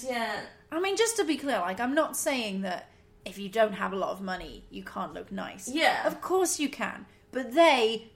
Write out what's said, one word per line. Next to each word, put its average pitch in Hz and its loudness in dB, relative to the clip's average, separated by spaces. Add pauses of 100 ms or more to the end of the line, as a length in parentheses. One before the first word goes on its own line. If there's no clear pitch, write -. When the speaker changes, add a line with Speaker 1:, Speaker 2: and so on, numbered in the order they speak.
Speaker 1:
yeah. 233 -2 (300)
Speaker 2:
I 320 -2
mean, 381 0
just 453 2
to 392 4
be 294 2
clear, 262 0
like, 185 -2
I'm 254 0
not 302 2
saying 220 0
that 180 -6 (340)
if 190 -12
you 196 -8
don't 214 4
have 190 -4
a 196 -4
lot 175 -2
of 185 -8
money, 180 -8
you 190 -12
can't 175 -8
look 175 -12
nice. 190 -8
Speaker 1:
Yeah. 285 2
Speaker 2:
Of 311 -2
course 370 2
you 285 2
can. - -6 (260)
But 247 -4
they 247 6